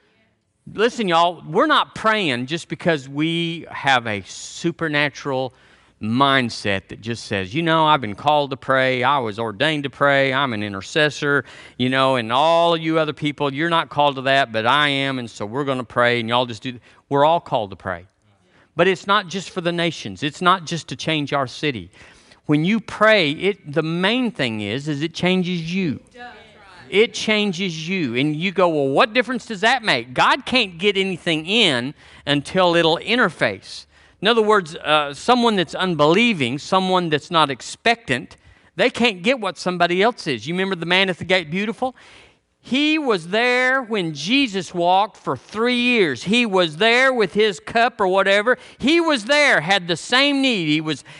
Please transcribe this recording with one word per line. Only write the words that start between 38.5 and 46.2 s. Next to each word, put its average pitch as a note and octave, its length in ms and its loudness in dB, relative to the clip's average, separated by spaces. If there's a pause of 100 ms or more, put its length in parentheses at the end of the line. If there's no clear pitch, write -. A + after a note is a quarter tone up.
they G#3 120 2
can't A3 340 -2
get A#3+ 180 0
what F#3 180 -6
somebody F3+ 440 0
else A#3 240 -2
is. A#2 200 -4
You E3 80 -6
remember F#3+ 220 -2
the E3 100 -8
man F#3 240 2
at E3+ 80 -4
the F3+ 60 -10
gate, E3+ 260 0
beautiful? G#3+ 460 -4 (640)
He D4+ 360 0
was G#3+ 320 -2
there B3 540 2
when G3 320 -4
Jesus G3 580 -2
walked F#3 440 2
for C#3 200 -4
three A#3+ 440 -2
years. G#3+ 420 2